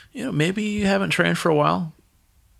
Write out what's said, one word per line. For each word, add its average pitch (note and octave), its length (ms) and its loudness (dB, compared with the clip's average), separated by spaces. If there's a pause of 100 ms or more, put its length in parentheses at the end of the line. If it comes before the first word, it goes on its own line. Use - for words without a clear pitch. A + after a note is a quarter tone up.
(120)
you A#3+ 120 -8
know, C4 80 -6
maybe F3+ 320 0
you G#3 220 -2
haven't G3 240 0
trained E3+ 280 0
for - 100 0
a D#3+ 60 4
while. D#3 380 2 (680)